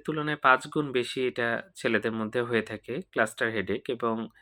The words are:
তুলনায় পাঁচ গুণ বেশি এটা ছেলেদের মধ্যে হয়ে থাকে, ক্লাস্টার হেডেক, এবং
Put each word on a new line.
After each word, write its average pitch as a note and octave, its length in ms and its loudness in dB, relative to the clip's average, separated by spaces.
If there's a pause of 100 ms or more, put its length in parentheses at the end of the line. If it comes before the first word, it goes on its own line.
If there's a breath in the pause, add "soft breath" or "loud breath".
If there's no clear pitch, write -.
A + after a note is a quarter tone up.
তুলনায় D3+ 320 -4
পাঁচ C3 300 6
গুণ D3 240 -2
বেশি B2 360 0
এটা A#2 480 -2
ছেলেদের A2+ 360 2
মধ্যে A2+ 300 -2
হয়ে A#2 200 0
থাকে, A2+ 400 -8 (100)
ক্লাস্টার A#2 380 0
হেডেক, G2+ 400 -2
এবং A#2 380 -2 (140 soft breath)